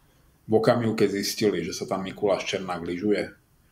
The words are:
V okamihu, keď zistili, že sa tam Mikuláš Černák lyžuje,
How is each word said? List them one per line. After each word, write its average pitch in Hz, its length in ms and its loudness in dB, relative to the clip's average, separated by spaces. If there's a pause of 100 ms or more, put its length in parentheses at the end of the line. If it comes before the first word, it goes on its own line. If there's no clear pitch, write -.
(440)
V 107 160 4
okamihu, 117 320 4
keď 101 320 2
zistili, 98 400 0
že 85 80 -8
sa - 160 -8
tam 95 160 -4
Mikuláš 95 400 0
Černák 92 400 -6
lyžuje, 90 480 -2 (400)